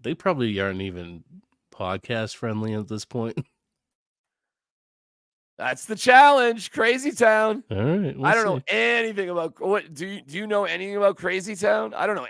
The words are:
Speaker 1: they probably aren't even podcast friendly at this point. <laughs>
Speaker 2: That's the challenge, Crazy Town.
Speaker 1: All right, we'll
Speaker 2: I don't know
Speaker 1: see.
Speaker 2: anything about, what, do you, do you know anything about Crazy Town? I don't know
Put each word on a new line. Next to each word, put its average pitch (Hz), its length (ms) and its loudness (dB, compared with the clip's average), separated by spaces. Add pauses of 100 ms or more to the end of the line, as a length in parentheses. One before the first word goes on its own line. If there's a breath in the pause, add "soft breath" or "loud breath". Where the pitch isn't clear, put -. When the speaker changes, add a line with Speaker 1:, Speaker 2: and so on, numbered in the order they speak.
Speaker 1:
they 131 120 -6
probably 127 460 -2
aren't 95 220 -2
even 87 400 -10 (500)
podcast 104 640 -6
friendly 110 380 -4
at 107 140 -8
this 110 160 -8
point. 117 380 -8
<laughs> - 40 -16 (2000)
Speaker 2:
That's 127 260 -6
the 214 100 -6
challenge, 247 800 6
Crazy 254 400 0
Town. 220 580 2
Speaker 1:
All 104 60 -4
right, 151 400 0
we'll 131 100 -2
Speaker 2:
I 190 80 4
don't 226 120 2
know 185 120 0
Speaker 1:
see. 131 60 -10 (120)
Speaker 2:
anything 226 540 -2
about, 170 300 -6
what, 180 340 -2
do 156 140 -10
you, 196 140 -12
do 139 160 -16
you 214 100 -8
know 208 160 0
anything 185 320 -6
about 202 220 2
Crazy 185 360 -4
Town? 208 400 0
I 180 120 -2
don't 208 100 -2
know 127 140 -6